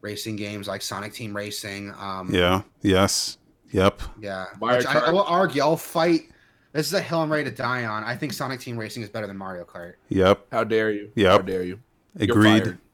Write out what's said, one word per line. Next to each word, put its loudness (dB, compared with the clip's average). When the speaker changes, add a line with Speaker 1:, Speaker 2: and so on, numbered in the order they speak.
Speaker 1:
racing -8
games -10
like -8
Sonic -10
Team -10
Racing. -10
Um, -8
Speaker 2:
Yeah. 4
Yes. 2
Yep. 2
Speaker 1:
Yeah. -8
Speaker 3:
Mario 2
Speaker 1:
Which 0
I, -2
I 0
Speaker 3:
Kart. 2
Speaker 1:
will 2
argue, 0
I'll 2
fight. 0
This -2
is -6
a 0
hill -4
I'm -2
ready 0
to -14
die -4
on. -6
I -6
think -6
Sonic -6
Team -10
Racing -10
is -10
better -8
than -10
Mario -10
Kart. -16
Speaker 2:
Yep. 4
Speaker 3:
How 0
dare 2
you? -8
Speaker 2:
Yep. 8
Speaker 3:
How 8
dare 0
you? -8
You're 0
Speaker 2:
Agreed. 8
Speaker 3:
fired. -6